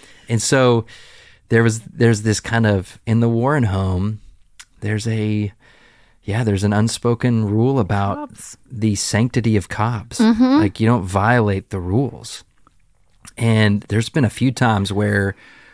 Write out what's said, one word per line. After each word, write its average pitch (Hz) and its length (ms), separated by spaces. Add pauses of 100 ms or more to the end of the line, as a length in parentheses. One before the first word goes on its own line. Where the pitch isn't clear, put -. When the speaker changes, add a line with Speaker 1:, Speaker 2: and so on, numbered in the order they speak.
(280)
Speaker 1:
And 117 140
so 123 420 (640)
there 117 140
was, 113 180
there's 117 400
this 107 180
kind 113 280
of, 101 400
in 113 140
the 117 100
Warren 127 340
home, 95 560 (600)
there's 107 280
a, 107 460 (720)
yeah, 113 200
there's 101 200
an 101 100
unspoken 117 720
rule 117 340
about 101 360 (120)
Speaker 2:
Cobs. - 300 (120)
Speaker 1:
the 110 240
sanctity 110 640
of 95 140
cobs. 110 480
Speaker 2:
Mm-hmm. 240 420
Speaker 1:
Like, - 200
you 110 60
don't 117 180
violate 101 640
the 98 100
rules. 101 640 (920)
And 107 440
there's 110 260
been 151 160
a 104 60
few 131 200
times 104 420
where, 101 440 (380)